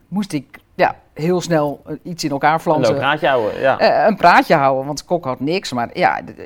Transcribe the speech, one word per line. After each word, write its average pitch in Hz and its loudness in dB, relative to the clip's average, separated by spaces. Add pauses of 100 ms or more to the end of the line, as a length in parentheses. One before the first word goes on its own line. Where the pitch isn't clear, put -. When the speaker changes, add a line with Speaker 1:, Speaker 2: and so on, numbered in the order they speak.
Speaker 1:
moest 202 -6
ik, 139 -10 (160)
ja, - 0 (160)
heel 170 -2
snel, 151 -2
eh, 156 -12
iets 170 -10
in 147 -4
elkaar 143 2
Speaker 2:
Een 160 -2
Speaker 1:
flansen. 156 2
Speaker 2:
leuk 139 -2
praatje 147 0
houden, 107 0
ja. 131 2
Speaker 1:
Eh, 156 2
een 208 0
praatje 190 4
houden, 135 2
want 143 -8
Kok 170 -4
had 127 -6
niks. 160 -4
Maar 120 -6
ja, 110 2
d-, - -18
d-, - -18